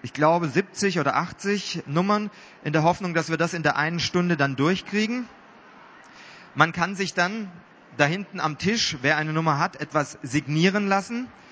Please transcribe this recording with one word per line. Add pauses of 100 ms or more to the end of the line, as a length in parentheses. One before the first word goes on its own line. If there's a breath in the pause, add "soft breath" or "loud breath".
ich
glaube,
siebzig
oder
achtzig
Nummern, (320 loud breath)
in
der
Hoffnung,
dass
wir
das
in
der
einen
Stunde
dann
durchkriegen. (1300 loud breath)
Man
kann
sich
dann (460)
da
hinten
am
Tisch,
wer
eine
Nummer
hat,
etwas
signieren
lassen. (240 loud breath)